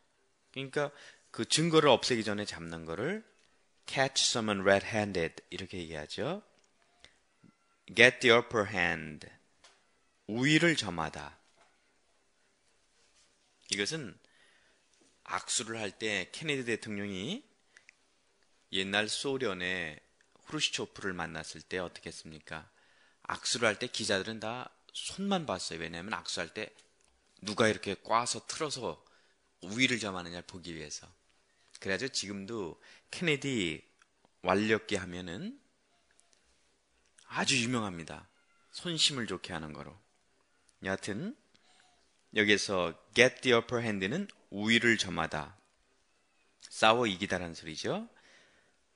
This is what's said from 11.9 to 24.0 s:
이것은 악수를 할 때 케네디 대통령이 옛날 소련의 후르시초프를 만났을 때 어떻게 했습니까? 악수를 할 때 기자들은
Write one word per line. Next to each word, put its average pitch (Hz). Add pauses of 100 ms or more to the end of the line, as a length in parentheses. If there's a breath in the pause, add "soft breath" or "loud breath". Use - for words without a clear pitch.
이것은 101 (1080 soft breath)
악수를 110
할 101
때 101
케네디 143
대통령이 104 (1300 soft breath)
옛날 98
소련의 92 (460)
후르시초프를 107
만났을 82
때 92
어떻게 87
했습니까? 78 (540 soft breath)
악수를 -
할 101
때 127
기자들은 104